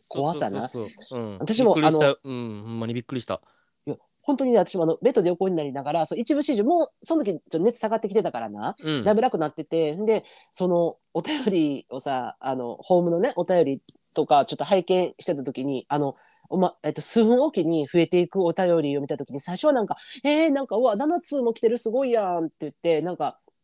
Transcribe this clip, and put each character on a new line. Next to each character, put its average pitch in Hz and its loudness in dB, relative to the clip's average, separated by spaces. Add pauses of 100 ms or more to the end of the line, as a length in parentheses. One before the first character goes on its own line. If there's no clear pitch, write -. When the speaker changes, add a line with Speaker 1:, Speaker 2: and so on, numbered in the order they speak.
Speaker 1:
怖 143 -2
さ 143 -2
な。 107 -6
Speaker 2:
そ 120 -10
う - -6
そ 101 -10
う - -
そ - -20
う - -20
そ 131 -12
う。 - -6
う 113 -6 (120)
ん。 - -16
Speaker 1:
私 220 0
も、 196 6
Speaker 2:
び 156 2
っ - 2
く 156 6
り - 2
し 156 2
た。 151 6
Speaker 1:
あ 139 6
の、 139 0
Speaker 2:
う 135 -8
ん、 113 -8
ほ 113 -12
ん 117 -6
ま 113 -4
に 117 -4
び 120 -4
っ - -14
く - -10
り 120 -4
し - -14
た。 - -6 (440)
Speaker 1:
い 147 -8
や、 - -6 (280)
本 285 0
当 269 -2
に 247 2
ね、 226 6
私 180 0
も 165 0
あ - 2
の、 165 0
ベ 269 2
ッ - -8
ド 214 2
で 170 2
横 180 0
に 185 0
な 156 -2
り 139 -6
な 135 -8
が 143 -4
ら、 160 0
そ - -6
う、 220 -6
一 240 -4
部 285 0
始 285 -2
終、 208 0
も 320 2
う、 - -20
そ 330 -2
の 294 0
時、 196 -2
ち - -2
ょ - -12
っ - -12
と 160 -4
熱 226 0
下 220 -4
が 226 0
っ - -2
て 214 -6
き 190 -6
て 208 4
た 165 -4
か 120 -8
ら 113 -8
な、 107 -8
Speaker 2:
う 156 -4
ん。 139 -2
Speaker 1:
だ 208 4
い 208 6
ぶ 220 2
楽 247 0
に 165 -2
な 151 -2
っ - -12
て 156 -12
て、 160 -2
ん 208 -6
で、 214 2 (240)
そ 180 -4
の、 175 2 (160)
お 170 -2
便 285 -4
り 156 0
を 135 -10
さ、 127 -6
あ 131 -4
の、 120 -8
ホ 180 2
ー - 0
ム 170 2
の 170 0
ね、 208 2
お 175 -2
便 175 4
り 139 -2 (340)
と 151 2
か、 143 4
ち - -6
ょ - -4
っ - -18
と 143 -4
拝 185 2
見 185 2
し - -14
て 175 0
た 139 -8
時 131 -6
に、 135 -4
あ 147 -2
の、 139 -2 (340)
お - -2
ま-、 180 2
え 151 -2
っ 147 -4
と、 151 -8
数 - 2
分 247 4
お 302 2
き 180 -2
に 160 0
増 175 2
え 165 4
て 180 4
い 165 0
く 190 -2
お 170 2
便 175 2
り 143 0
を 139 -2
見 143 -6
た 151 -4
時 135 -10
に、 139 -8
最 175 -8
初 302 0
は 294 4
な 233 2
ん - 0
か、 - -6 (280)
「え 302 4
ー、 294 2
な 277 0
ん - -8
か、 196 -2
う 240 2
わ、 254 4
七 311 0
通 277 -4
も 233 2
来 - -8
て 226 4
る、 240 0
す 220 -4
ご 269 0
い 240 0
や 220 2 (180)
ん」 160 -2
っ - -6
て - -16
言 147 -8
っ - -20
て、 165 0
な 180 -4
ん 175 -8
か、 147 -4 (240)